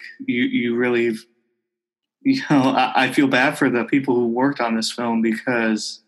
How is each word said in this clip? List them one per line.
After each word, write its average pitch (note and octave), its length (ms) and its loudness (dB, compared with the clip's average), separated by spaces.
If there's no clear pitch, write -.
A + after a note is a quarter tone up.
You, B2 180 0
you A#2+ 320 -2
really, A#2+ 400 0
you C3+ 260 2
know, C#3+ 140 4
I, B2+ 340 2
I C3 160 2
feel C#3+ 160 2
bad C3 300 2
for C#3 100 2
the A#2 160 0
people C3+ 300 0
who A#2+ 140 2
worked B2+ 340 -2
on A#2 120 -2
this A2+ 160 -2
film A#2 300 -2
because A2 880 -2